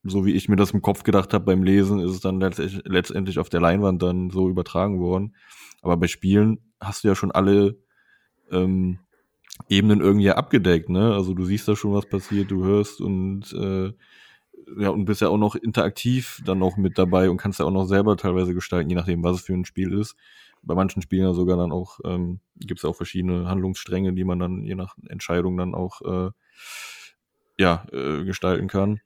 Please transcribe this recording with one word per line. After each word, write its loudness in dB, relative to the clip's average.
so -2
wie 4
ich 0
mir 4
das 4
im 0
Kopf -2
gedacht 2
hab 0
beim 2
Lesen, 4
ist -2
es -8
dann -2
letztech-, -4
letztendlich -2
auf -4
der 0
Leinwand 2
dann 0
so 0
übertragen -2
worden. -2
Aber 2
bei 0
Spielen 4
hast -8
du 4
ja 4
schon -2
alle, 4
ähm, 0
Ebenen 4
irgendwie 6
abgedeckt, 2
ne? 2
Also -2
du -4
siehst -2
da 2
schon, -4
was -2
passiert, -4
du -2
hörst 0
und, -4
äh, -4
ja, 0
und 0
bist 0
ja 4
auch 2
noch 2
interaktiv -2
dann 0
noch 0
mit 0
dabei 4
und 0
kannst -4
ja 0
auch 0
noch 0
selber 2
teilweise 0
gestalten, -2
je 0
nachdem, -2
was 2
es -8
für -4
ein -2
Spiel -4
ist. -4
Bei -4
manchen 0
Spielen 0
ja 2
sogar 2
dann -2
auch, -8
ähm, -6
gibt's -12
ja -2
auch -6
verschiedene -4
Handlungsstränge, -4
die -4
man -2
dann -6
je -8
nach -12
Entscheidung -4
dann -4
auch, -8
äh, -4
ja, 4
äh, -4
gestalten -2
kann. 0